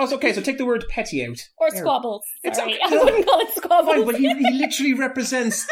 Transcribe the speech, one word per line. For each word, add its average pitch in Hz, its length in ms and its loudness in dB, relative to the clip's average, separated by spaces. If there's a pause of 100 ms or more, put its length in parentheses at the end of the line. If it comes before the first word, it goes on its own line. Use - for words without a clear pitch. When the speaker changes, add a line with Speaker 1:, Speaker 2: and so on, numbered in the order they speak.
Speaker 1:
so, 269 100 -2
okay, 247 160 0
so 196 100 -2
take 269 180 -4
the 254 60 -2
word 233 220 0
petty 160 380 -6
out. 120 160 -10 (160)
Speaker 2:
Or 320 140 2
Speaker 1:
There. 294 100 -6
Speaker 2:
squabbles. 240 420 -2 (200)
Speaker 1:
It's - 140 -4
Speaker 2:
Sorry. 226 180 -2
Speaker 1:
okay. - 60 -6
Speaker 2:
<laughs> 359 140 2
I 605 80 6
wouldn't 440 240 4
call 330 140 4
it - 120 0
squabbles. 330 420 2
Speaker 1:
Fine, 220 100 4
but 233 100 0
he, 269 180 2
he 262 200 2
literally 269 400 0
represents 254 800 -2